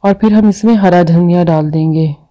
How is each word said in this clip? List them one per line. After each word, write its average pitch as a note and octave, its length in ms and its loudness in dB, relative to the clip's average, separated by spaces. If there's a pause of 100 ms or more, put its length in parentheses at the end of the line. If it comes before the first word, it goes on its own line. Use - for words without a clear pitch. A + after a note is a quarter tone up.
और G3 80 0
फिर G#3 200 0
हम G#3+ 160 2
इसमें G#3+ 260 0
हरा F3+ 280 2
धनिया F3 420 0
डाल D#3 260 -2
देंगे। D#3 440 -2 (160)